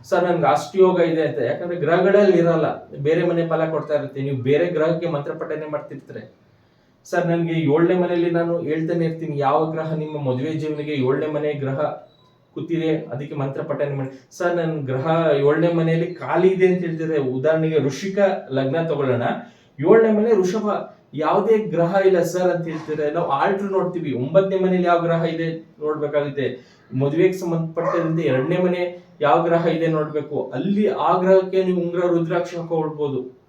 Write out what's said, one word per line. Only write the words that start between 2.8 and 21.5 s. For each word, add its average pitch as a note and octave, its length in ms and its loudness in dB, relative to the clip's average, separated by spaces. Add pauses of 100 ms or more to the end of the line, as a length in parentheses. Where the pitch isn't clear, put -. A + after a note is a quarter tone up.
ಬೇರೆ D#3+ 400 0
ಮನೆ E3+ 180 0
ಫಲ D#3+ 240 0
ಕೊಡ್ತಾ D3+ 240 -4
ಇರುತ್ತೆ. C3+ 280 -4
ನೀವು C#3 140 -2
ಬೇರೆ C#3+ 300 2
ಗ್ರಹಕ್ಕೆ E3 420 0
ಮಂತ್ರ D3+ 240 -4
ಪಠನೆ D#3 380 -8
ಮಾಡ್ತಿರ್ತಾರೆ. C3 720 -12 (600)
"ಸರ್, F3 220 -2
ನನ್ಗೆ E3+ 280 0
ಏಳನೇ E3 400 4
ಮನೆಯಲ್ಲಿ", F3 360 0
ನಾನು E3+ 280 0
ಹೇಳ್ತಾನೆ E3 460 -2
ಇರ್ತೀನಿ, D#3+ 340 -6
"ಯಾವ D3+ 320 2
ಗ್ರಹ D#3 240 -4
ನಿಮ್ಮ D3+ 240 -6
ಮದುವೆ C3+ 360 -4
ಜೀವನಿಗೆ D3+ 380 -6
ಏಳನೇ C#3+ 340 0
ಮನೆ D3+ 260 -2
ಗ್ರಹ C3+ 280 -4 (760)
ಕೂತಿದೆ, D#3+ 420 -2
ಅದಕ್ಕೆ C#3+ 380 -8
ಮಂತ್ರ C#3 280 -6
ಪಠನೆ C#3+ 320 -4
ಮಾಡಿ." C3+ 340 -8 (100)
"ಸರ್, F3 180 0
ನನ್ D#3+ 300 -2
ಗ್ರಹ D#3+ 500 0
ಏಳನೇ D#3 360 2
ಮನೆಯಲ್ಲಿ E3 420 0
ಖಾಲಿ D#3+ 340 2
ಇದೆ" F#3 180 4
ಅಂತ F3+ 180 2
ಹೇಳ್ತಿದ್ರೆ, D#3+ 340 -2
ಉದಾಹರಣೆಗೆ D3+ 600 0
ವೃಶ್ಚಿಕ F#3+ 400 -2 (320)
ಲಗ್ನ C3+ 380 0
ತಗೊಳ್ಳೋಣ, C3+ 340 0 (580)
ಏಳನೇ A3 320 6
ಮನೆ G#3+ 240 4
ವೃಷಭ, G3 320 0 (460)
"ಯಾವುದೇ F#3+ 440 2